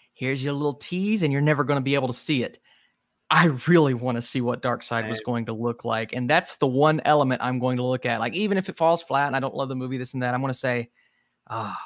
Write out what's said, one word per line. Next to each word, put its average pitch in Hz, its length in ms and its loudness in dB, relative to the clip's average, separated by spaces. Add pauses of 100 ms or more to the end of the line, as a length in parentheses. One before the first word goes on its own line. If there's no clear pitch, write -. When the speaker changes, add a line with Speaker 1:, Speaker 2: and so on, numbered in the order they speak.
(140)
Speaker 1:
here's 131 300 -4
your 143 100 -2
little 143 200 -2
tease 190 500 -2
and 147 80 2
you're 139 100 2
never 147 220 4
gonna 139 180 0
be 135 140 0
able 131 120 0
to 123 60 -2
see 131 300 -2
it. - 160 -8 (720)
I 160 140 6 (220)
really 156 280 6
wanna 120 260 -2
see 127 200 -4
what 120 200 -2
Darkseid 117 480 -2
was 113 80 -4
Speaker 2:
Right. 110 80 -12
Speaker 1:
going 117 220 -2
to 113 60 -4
look 117 300 -4
like. 113 300 -4
And 123 160 -4
that's 165 280 0
the 143 100 2
one 147 380 4
element 143 380 4
I'm 127 160 -2
going 127 180 0
to 123 60 -2
look 127 220 -2
at. 117 140 0
Like, 117 160 -4
even 196 220 0
if 190 120 -2
it - 80 -10
falls 170 240 2
flat 139 260 0
and 135 80 -2
I 131 40 0
don't 135 160 -4
love 139 140 -2
the 131 60 -6
movie, 127 220 -6
this 127 160 -8
and 131 80 -4
that, 123 140 0
I'm 127 60 -2
gonna 135 120 -2
say, 123 360 -2 (600)
"Ah, 110 360 -8